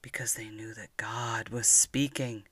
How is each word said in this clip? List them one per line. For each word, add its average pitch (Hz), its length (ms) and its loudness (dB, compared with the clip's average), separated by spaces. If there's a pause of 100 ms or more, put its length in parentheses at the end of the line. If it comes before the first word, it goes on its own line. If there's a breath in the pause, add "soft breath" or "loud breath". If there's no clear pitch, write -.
because - 340 -4
they 110 140 -8
knew 110 260 -12
that 107 220 -14
God 113 540 -4
was 117 160 -2
speaking. 131 840 4